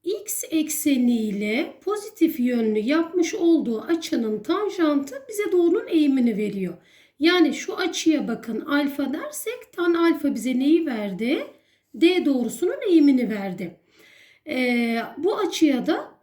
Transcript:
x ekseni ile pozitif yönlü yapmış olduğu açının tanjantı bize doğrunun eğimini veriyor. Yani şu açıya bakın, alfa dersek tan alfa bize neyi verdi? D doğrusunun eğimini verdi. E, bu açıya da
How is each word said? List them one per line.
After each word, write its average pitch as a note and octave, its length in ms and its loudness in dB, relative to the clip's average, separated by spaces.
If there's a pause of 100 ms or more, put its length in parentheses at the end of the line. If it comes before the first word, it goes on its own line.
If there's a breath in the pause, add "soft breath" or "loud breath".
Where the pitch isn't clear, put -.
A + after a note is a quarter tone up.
x - 480 -6
ekseni B3+ 640 0
ile G#3+ 560 -4 (100)
pozitif G4+ 560 -2
yönlü A3+ 400 2
yapmış E4 560 0
olduğu B3 460 2
açının A#3 640 -2
tanjantı F4+ 880 -2
bize G4+ 220 -4
doğrunun F4 360 2
eğimini C4+ 500 2
veriyor. G3 360 -4 (460 soft breath)
Yani D#4+ 340 4
şu - 240 -8
açıya D#4 500 0
bakın, A3 340 -6
alfa C#4 520 -2
dersek B4 600 -10
tan E4+ 180 2
alfa D#4+ 420 2
bize B3 240 -2
neyi D#4+ 260 4
verdi? A3+ 600 -4 (460 soft breath)
D E4+ 320 2
doğrusunun C#4 520 0 (120)
eğimini C#4+ 400 6
verdi. G3 500 -6 (680 soft breath)
E, A#3+ 500 0 (200)
bu F#4 200 0
açıya C#4+ 480 2
da - 260 -2 (120)